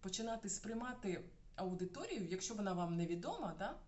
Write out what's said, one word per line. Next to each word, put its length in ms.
починати 480
сприймати 720
аудиторію, 720
якщо 240
вона 200
вам 220
невідома, 640
да? 160